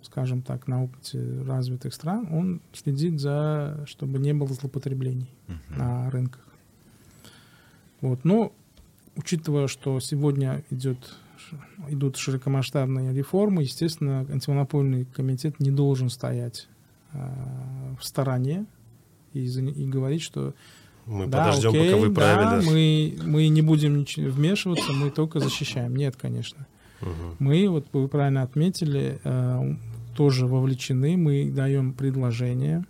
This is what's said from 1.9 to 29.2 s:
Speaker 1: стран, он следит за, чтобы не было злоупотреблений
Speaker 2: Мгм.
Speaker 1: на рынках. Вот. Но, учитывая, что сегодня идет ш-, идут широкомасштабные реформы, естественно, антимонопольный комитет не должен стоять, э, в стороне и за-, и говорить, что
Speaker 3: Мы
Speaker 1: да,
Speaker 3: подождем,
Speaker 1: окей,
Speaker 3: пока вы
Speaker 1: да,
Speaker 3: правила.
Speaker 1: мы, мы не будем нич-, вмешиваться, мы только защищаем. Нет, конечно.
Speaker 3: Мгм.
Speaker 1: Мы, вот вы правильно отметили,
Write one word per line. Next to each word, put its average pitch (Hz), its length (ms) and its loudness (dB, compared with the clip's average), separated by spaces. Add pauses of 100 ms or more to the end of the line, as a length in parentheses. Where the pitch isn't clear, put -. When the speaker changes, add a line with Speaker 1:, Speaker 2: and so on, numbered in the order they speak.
Speaker 1:
стран, 190 380 -6
он 170 280 -2 (120)
следит 151 480 -2
за, 147 640 -2
чтобы 135 320 -6
не 139 160 2
было 143 140 0
злоупотреблений 131 800 -6 (160)
Speaker 2:
Мгм. - 320 -12
Speaker 1:
на 123 320 -2
рынках. 127 320 -4 (1600)
Вот. 127 240 -2
Но, 202 280 4 (640)
учитывая, 147 520 0
что 131 320 -2
сегодня 139 720 0
идет 127 280 -4 (400)
ш-, - 180 -16 (320)
идут 139 280 -2
широкомасштабные 131 1000 -2
реформы, 185 480 0
естественно, 139 680 -2
антимонопольный 139 760 0
комитет 131 560 -4
не 139 100 2
должен 135 400 2
стоять, 123 580 -6 (440)
э, 131 840 -10
в - 60 -14
стороне 135 640 0 (680)
и 131 120 -4
за-, 127 160 -4
и 139 240 -4
говорить, 135 360 -2
что 139 300 -6 (540)
Speaker 3:
Мы 101 200 -4
Speaker 1:
да, 139 200 2
Speaker 3:
подождем, 139 280 4
Speaker 1:
окей, 160 180 6
Speaker 3:
пока 208 80 6
вы 220 80 6
Speaker 1:
да, 202 60 4
Speaker 3:
правила. 208 580 6
Speaker 1:
мы, 156 520 4
мы 156 240 4
не 156 140 6
будем 151 360 6
нич-, 143 300 -2
вмешиваться, 151 640 0
мы 139 180 0
только 156 280 -2
защищаем. 131 560 -2
Нет, 135 220 0
конечно. 123 500 -6 (340)
Speaker 3:
Мгм. 85 380 -8
Speaker 1:
Мы, 151 300 4
вот 160 240 0
вы 139 160 0
правильно 139 340 0
отметили, 139 800 -2